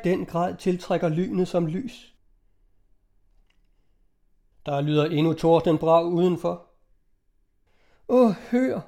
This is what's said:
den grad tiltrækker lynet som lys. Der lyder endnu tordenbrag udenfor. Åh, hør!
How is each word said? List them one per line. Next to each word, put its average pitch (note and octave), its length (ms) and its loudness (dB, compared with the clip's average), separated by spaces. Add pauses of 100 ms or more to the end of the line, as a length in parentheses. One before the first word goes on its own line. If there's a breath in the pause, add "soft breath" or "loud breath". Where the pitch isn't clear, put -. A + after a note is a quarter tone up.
den F3+ 220 -2
grad F3 320 -4
tiltrækker F3+ 520 -2
lynet F3+ 380 -2
som E3+ 200 -2
lys. - 480 -10 (2500)
Der C#3+ 160 -4
lyder D3 240 2
endnu D#3+ 280 0
tordenbrag E3 720 2
udenfor. F3 640 -2 (1400)
Åh, B3 220 6
hør! B3 560 -2